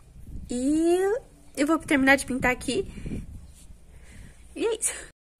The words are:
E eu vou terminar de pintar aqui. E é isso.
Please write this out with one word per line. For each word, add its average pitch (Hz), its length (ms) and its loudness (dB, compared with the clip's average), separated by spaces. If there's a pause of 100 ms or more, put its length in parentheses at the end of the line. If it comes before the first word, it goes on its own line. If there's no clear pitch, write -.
(500)
E 311 500 2 (560)
eu 277 100 2
vou 311 140 2
terminar 269 380 4
de 269 80 -2
pintar 254 260 0
aqui. 247 340 -2 (1700)
E 330 120 -2
é 453 100 2
isso. - 180 -2 (460)